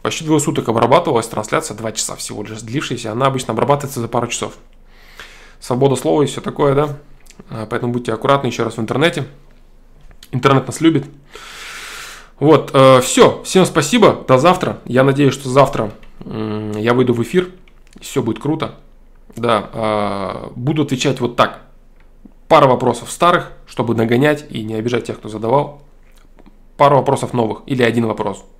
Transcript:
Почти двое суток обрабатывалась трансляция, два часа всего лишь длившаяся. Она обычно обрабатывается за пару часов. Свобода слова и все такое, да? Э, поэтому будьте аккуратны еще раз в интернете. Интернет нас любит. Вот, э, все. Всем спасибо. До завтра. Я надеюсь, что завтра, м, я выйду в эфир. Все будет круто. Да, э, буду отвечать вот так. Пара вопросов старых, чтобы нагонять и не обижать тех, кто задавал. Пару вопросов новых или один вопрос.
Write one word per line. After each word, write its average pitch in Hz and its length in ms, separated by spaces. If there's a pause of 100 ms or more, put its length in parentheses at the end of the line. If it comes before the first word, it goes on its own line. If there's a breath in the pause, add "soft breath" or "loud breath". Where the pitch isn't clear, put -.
Почти 113 220
двое 156 160
суток 135 300
обрабатывалась 120 580
трансляция, 110 480
два 110 160
часа - 240
всего 110 280
лишь 110 180
длившаяся. 117 500
Она 123 140
обычно 131 260
обрабатывается 135 480
за 117 80
пару 120 200
часов. - 260 (1040 loud breath)
Свобода 131 380
слова 156 260
и - 20
все - 140
такое, 143 340
да? 143 240 (520)
Э, 110 200
поэтому 120 240
будьте 120 200
аккуратны 135 340
еще 120 160
раз 110 140
в 120 40
интернете. 135 460 (1040)
Интернет 131 360
нас - 140
любит. 156 240 (1300 loud breath)
Вот, 143 340
э, 131 280
все. 170 420
Всем 185 220
спасибо. 165 640
До 131 100
завтра. 143 480
Я 123 180
надеюсь, 139 300
что - 160
завтра, 127 420 (340)
м, 107 460
я 107 220
выйду 123 200
в 120 80
эфир. 180 280 (500)
Все - 220
будет 113 180
круто. 143 360 (600)
Да, 113 380
э, 101 840
буду 147 280
отвечать 139 360
вот 120 160
так. - 260 (880)
Пара 147 200
вопросов 123 440
старых, 170 400 (140)
чтобы 117 300
нагонять 127 540
и 117 140
не 110 120
обижать 117 300
тех, 107 120
кто 110 120
задавал. 117 520 (960)
Пару 143 200
вопросов 135 360
новых 113 320
или 127 180
один 117 220
вопрос. 104 400 (140)